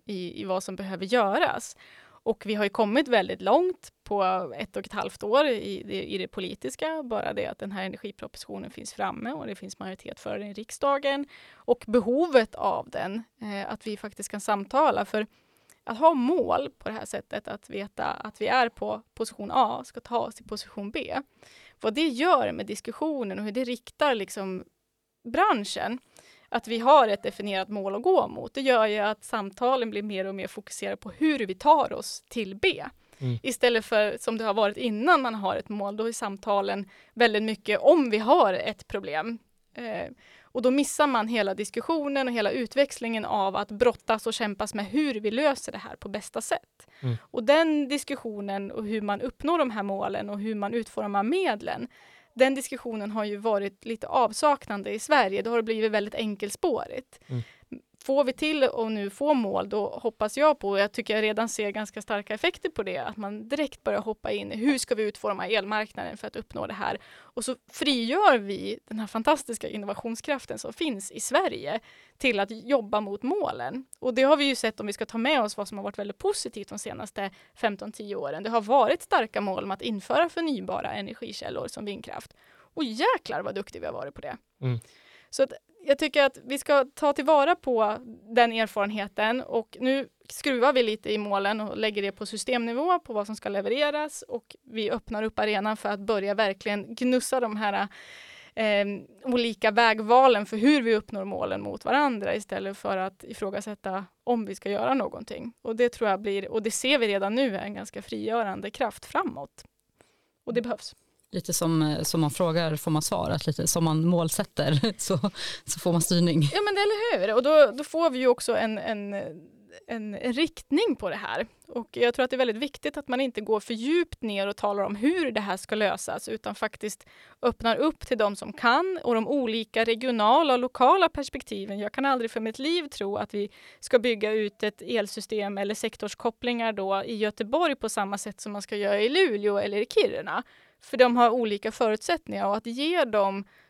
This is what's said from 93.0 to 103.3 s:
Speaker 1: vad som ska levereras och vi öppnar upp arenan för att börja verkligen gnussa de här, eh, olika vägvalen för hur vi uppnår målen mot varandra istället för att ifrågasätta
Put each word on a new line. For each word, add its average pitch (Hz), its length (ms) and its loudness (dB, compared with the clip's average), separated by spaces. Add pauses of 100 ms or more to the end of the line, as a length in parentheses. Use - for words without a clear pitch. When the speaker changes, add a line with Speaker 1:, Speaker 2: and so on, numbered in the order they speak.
Speaker 1:
vad 208 120 -2
som 214 100 -10
ska - 140 -6
levereras 285 720 -2
och - 420 -10
vi 220 280 -4
öppnar 220 320 -4
upp 220 160 -4
arenan 214 380 0
för 202 120 -4
att 202 100 -4
börja 202 340 0
verkligen 208 640 -2
gnussa 254 440 2
de 226 160 0
här, 202 320 0 (680)
eh, 208 300 2 (380)
olika 233 480 2
vägvalen 220 760 6
för 220 120 -6
hur 269 240 6
vi 226 140 2
uppnår 208 300 -4
målen 190 360 -4
mot 202 240 -8
varandra 226 500 2
istället 196 420 -6
för 202 200 -4
att 190 260 -6
ifrågasätta 202 800 -6 (180)